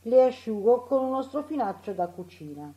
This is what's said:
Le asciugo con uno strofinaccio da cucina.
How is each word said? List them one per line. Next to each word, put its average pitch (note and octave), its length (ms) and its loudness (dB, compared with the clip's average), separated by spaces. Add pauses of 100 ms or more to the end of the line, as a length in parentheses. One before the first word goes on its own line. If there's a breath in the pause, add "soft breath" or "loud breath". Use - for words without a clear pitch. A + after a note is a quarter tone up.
Le B3+ 200 6
asciugo A#3 600 0
con C4 200 0
uno C4 160 -2
strofinaccio C4+ 720 -6
da F3 140 -4
cucina. D3+ 720 -16